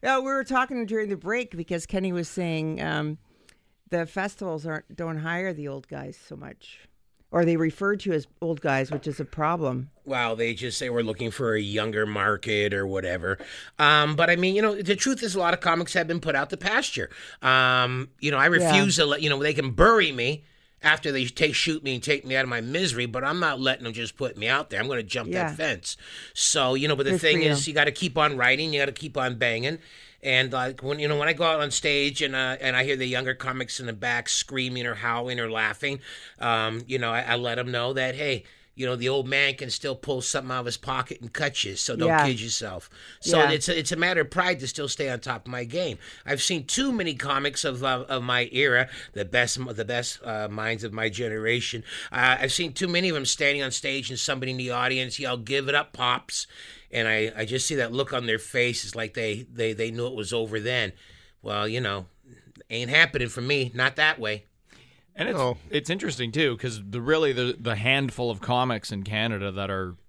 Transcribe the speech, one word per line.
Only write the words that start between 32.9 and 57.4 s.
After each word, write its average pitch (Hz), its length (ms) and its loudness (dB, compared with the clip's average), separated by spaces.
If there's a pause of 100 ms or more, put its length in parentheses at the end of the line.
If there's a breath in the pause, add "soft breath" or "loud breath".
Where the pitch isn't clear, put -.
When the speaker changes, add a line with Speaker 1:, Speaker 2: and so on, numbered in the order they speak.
Speaker 2:
the 127 100 -2
younger 127 280 -2
comics 131 460 -6
in 123 60 -8
the 117 60 -6
back 120 360 -4
screaming 127 580 -2
or 117 80 -2
howling 120 460 -2
or 113 100 -2
laughing, 110 500 -2 (400 loud breath)
um, 113 460 0
you 127 120 -2
know, 117 120 0
I, 117 100 0
I 120 160 0
let 120 220 -2
'em 123 120 -4
know 123 240 -2
that, 127 200 0
hey, 135 300 -2 (300 soft breath)
you 131 100 -6
know, 127 120 0
the 123 120 -2
old 135 180 0
man 139 280 2
can 135 160 -10
still 135 260 -4
pull 131 240 -4
something 131 300 -4
out 127 100 -2
of 120 60 -4
his 117 100 -4
pocket 131 460 -6
and 117 100 -12
cut 143 320 0
you, 98 120 -6
so - 200 -2
don't - 120 4
Speaker 1:
Yeah. 156 180 6
Speaker 2:
kid 123 140 0
yourself. 107 500 -6 (300 loud breath)
So 170 180 4
Speaker 1:
Yeah. 147 140 8
Speaker 2:
it's 151 180 0
a, 170 80 2
it's 147 140 -2
a 175 40 -2
matter 170 240 2
of 139 100 0
pride 180 300 0
to 131 60 -6
still 143 220 -6
stay 139 200 -4
on 123 120 -4
top 120 260 -8
of 123 40 -12
my 123 140 -6
game. 135 320 -4 (300 loud breath)
I've 139 160 -2
seen 160 240 0
too 269 260 0
many 175 220 -2
comics 139 500 0
of, 127 180 -2
uh, 127 260 0
of 131 140 -2
my 123 300 0
era, 127 360 2 (260 loud breath)
the 104 100 -4
best, 120 340 0 (180)
the 110 80 -4
best, 120 400 -4
uh, 107 260 -6
minds 107 340 -4
of 107 80 -6
my 110 160 -2
generation. 113 760 -2 (280 loud breath)
Uh, 127 280 4
I've 135 120 0
seen 170 220 -2
too 185 140 -2
many 175 200 2
of 160 80 0
'em 135 80 -2
standing 143 380 0
on 131 80 -2
stage 135 400 -4
and 127 80 -8
somebody 131 340 -4
in 127 60 -4
the 127 140 -4
audience 127 460 0
yell, 127 200 -4
"Give 131 320 -2
it 139 40 0
up, 147 200 0
Pops." - 520 -2 (460 loud breath)
And 113 160 2
I, 110 260 2
I 110 120 -4